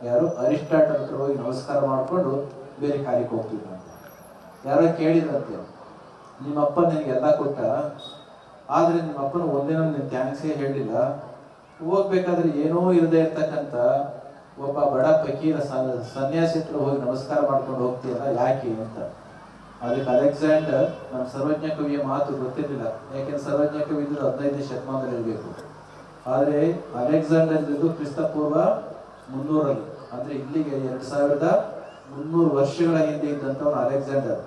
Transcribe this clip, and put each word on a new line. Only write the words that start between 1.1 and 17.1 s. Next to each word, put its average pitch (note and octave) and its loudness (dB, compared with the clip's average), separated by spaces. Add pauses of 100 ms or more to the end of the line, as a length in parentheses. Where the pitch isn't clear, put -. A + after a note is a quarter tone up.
ಹೋಗಿ C#3 0
ನಮಸ್ಕಾರ C3 -2
ಮಾಡ್ಕೊಂಡು C3 0 (300)
ಬೇರೆ C#3+ 0
ಕಾರ್ಯಕ್ಕೆ A#2+ 0
ಹೋಗ್ತಿದ್ದಂತೆ. - -10 (580)
ಯಾರೋ D#3+ 6
ಕೇಳಿದ್ರಂತೆ, D3 2 (880)
"ನಿಮ್ಮ D3 -2
ಅಪ್ಪ D3 2
ನಿನಗೆ D#3 2
ಎಲ್ಲ C#3+ 4
ಕೊಟ್ಟ, C#3 -2 (1120)
ಆದ್ರೆ E3+ 2
ನಿಮ್ಮ D3+ -6
ಅಪ್ಪನ C#3 -2
ಒಂದಿನ D#3 0
ನೀನು C#3 -2
ಥ್ಯಾಂಕ್ಸೇ C3 -4
ಹೇಳಿಲ್ಲ. C3+ -2 (760)
ಹೋಗ್ಬೇಕಾದ್ರೆ F3+ 2
ಏನೂ E3 2
ಇರದೇ E3 6
ಇರ್ತಕ್ಕಂಥ D3+ 0 (840)
ಒಬ್ಬ C#3 -4
ಬಡ C3 4
ಫಕೀರ C#3+ 2
ಸ-, C3 -4
ಸನ್ಯಾಸಿ D#3+ 2
ಹತ್ರ D3 -4
ಹೋಗಿ C#3 0
ನಮಸ್ಕಾರ C#3+ 0